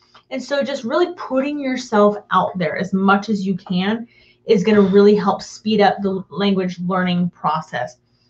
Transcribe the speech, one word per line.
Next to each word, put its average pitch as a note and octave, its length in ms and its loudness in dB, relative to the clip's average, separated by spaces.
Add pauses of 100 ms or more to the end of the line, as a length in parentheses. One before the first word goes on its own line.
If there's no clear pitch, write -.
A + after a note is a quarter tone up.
(300)
And C4 120 -8
so C#4+ 220 -4
just C4 200 -6
really D#4+ 320 0
putting C#4+ 440 -4
yourself G#3+ 580 0 (140)
out F#3 240 0
there F3 220 -4
as F3+ 160 -6
much G3 360 0
as G3 180 -4
you F#3+ 80 -2
can G3 520 -4 (380)
is G3+ 180 2
gonna G#3+ 180 4
really G3+ 340 6
help F#3+ 260 0
speed G#3+ 400 -2
up G3 220 4
the F#3+ 260 -4
language F#3 520 -2
learning F3+ 500 -2
process. D3+ 680 -6 (320)